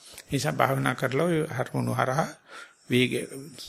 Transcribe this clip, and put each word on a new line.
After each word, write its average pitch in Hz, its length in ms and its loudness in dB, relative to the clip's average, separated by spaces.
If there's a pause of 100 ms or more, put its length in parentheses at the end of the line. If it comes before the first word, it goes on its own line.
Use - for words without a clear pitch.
(180)
ඒ - 100 -16
නිසා 143 240 0
භාවනා 131 420 2
කරලා 139 320 0
ඔය 170 120 2 (100)
හරමුණු 120 460 -2
හරහා, 127 340 2 (560)
වේග, 127 280 4 (560)